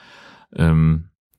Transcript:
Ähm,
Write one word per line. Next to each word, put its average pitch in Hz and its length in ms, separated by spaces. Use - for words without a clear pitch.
Ähm, 80 560